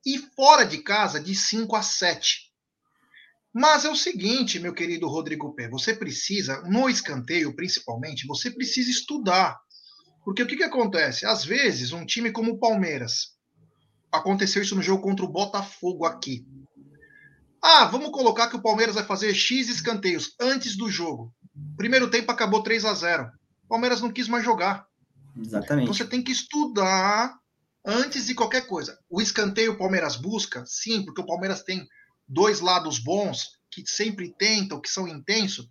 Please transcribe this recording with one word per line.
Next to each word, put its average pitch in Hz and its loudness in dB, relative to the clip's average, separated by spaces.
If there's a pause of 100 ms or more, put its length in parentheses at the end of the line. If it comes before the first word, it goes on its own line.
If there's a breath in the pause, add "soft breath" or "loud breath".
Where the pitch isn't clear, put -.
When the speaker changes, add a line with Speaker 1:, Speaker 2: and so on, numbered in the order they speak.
Speaker 1:
E 269 -2
fora - 8
de 156 -4
casa 196 0
de 185 -4
cinco 220 0
a 202 0
sete. - -2 (1000 soft breath)
Mas 294 6
é 302 0
o 311 -2
seguinte, 226 0
meu 175 -6
querido 170 -4
Rodrigo 147 -6
P, 117 -8
você 131 -2
precisa, 151 -4
no 233 2
escanteio 147 -2
principalmente, 147 -6
você 147 -6
precisa 254 -4
estudar. 190 0 (680 loud breath)
Porque 202 -2
o 240 0
que - -6
que 339 2
acontece? 180 0
Às 120 0
vezes, 160 0
um 170 -10
time 233 -2
como 226 -2
o - -8
Palmeiras, 165 -2 (760)
aconteceu 196 2
isso 202 -2
no 190 2
jogo 190 2
contra 196 0
o 160 -6
Botafogo 185 -2
aqui. 127 -4 (1160 soft breath)
Ah, 320 10
vamos 254 -2
colocar 233 2
que 233 -8
o 190 -8
Palmeiras 220 2
vai 208 -2
fazer 202 0
X 247 0
escanteios 196 -2
antes 247 -2
do 220 -2
jogo. 147 -6 (420)
Primeiro 240 2
tempo 240 0
acabou 214 2
três 220 0
a 214 0
zero. 156 -2 (340)
O - -20
Palmeiras 233 0
não 233 -2
quis 247 -4
mais 233 0
jogar. 196 0 (500)
Speaker 2:
Exatamente. 110 -2
Speaker 1:
Então 117 0
você 233 -2
tem 247 -4
que 262 -4
estudar 214 0 (500)
antes 240 -2
de 247 -4
qualquer 247 0
coisa. 160 -8 (120)
O 175 -2
escanteio 214 0
o - -8
Palmeiras 175 0
busca? 143 -6
Sim, 220 -4
porque 180 -10
o 180 -6
Palmeiras 180 -4
tem 185 -8 (400 soft breath)
dois 190 4
lados 175 2
bons, 160 -4 (120)
que - -16
sempre 196 -4
tentam, 196 0
que - -10
são 190 -4
intensos. 190 -4